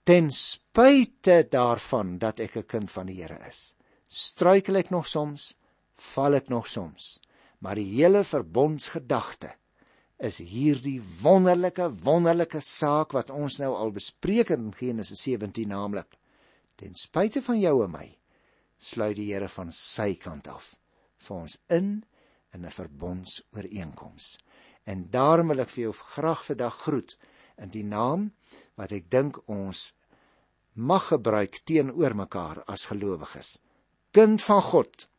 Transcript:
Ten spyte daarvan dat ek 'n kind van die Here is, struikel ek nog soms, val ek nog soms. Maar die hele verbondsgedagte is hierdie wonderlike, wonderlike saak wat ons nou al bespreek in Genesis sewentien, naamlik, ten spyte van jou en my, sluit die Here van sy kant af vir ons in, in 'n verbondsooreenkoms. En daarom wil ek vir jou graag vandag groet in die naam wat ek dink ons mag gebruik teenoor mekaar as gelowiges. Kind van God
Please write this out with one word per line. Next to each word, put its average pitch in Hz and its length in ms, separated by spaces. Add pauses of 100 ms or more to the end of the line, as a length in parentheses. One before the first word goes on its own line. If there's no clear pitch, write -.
Ten 175 320
spyte 226 1160
daarvan 117 680
dat 110 220
ek 110 180
'n 107 80
kind 104 260
van 95 140
die 92 160
Here 80 160 (100)
is, - 280 (340)
struikel 190 680
ek 185 140
nog 175 180
soms, 151 480 (400)
val 143 380
ek 135 160
nog 120 180
soms. - 520 (400)
Maar 95 160
die 101 180
hele 180 300
verbondsgedagte 131 1300 (640)
is - 200
hierdie 127 640 (200)
wonderlike, 180 680 (140)
wonderlike 165 560
saak 151 540
wat 127 160
ons 143 300
nou 135 160
al 110 160
bespreek 190 580
in 113 240
Genesis 113 480
sewentien, 107 480
naamlik, 101 480 (580)
ten 92 200
spyte 214 460
van 233 180
jou 147 240
en 92 80
my, - 260 (600)
sluit 107 380
die 104 180
Here 98 160
van 87 220
sy 101 440
kant 78 320
af - 280 (420)
vir - 200
ons 82 220 (100)
in, 202 340 (500)
in 87 120
'n 85 60
verbondsooreenkoms. 90 1700 (480)
En 92 240
daarom 151 380
wil 147 120
ek 120 100
vir 120 140
jou 110 100
graag - 520
vandag 120 300
groet - 420 (400)
in 98 120
die 104 160
naam 127 460 (480)
wat 101 160
ek 85 180
dink 131 260 (100)
ons 98 420 (840)
mag 151 380
gebruik 107 560
teenoor 139 500
mekaar 87 540
as - 180
gelowiges. 98 720 (560)
Kind 214 280
van 202 180
God - 460 (120)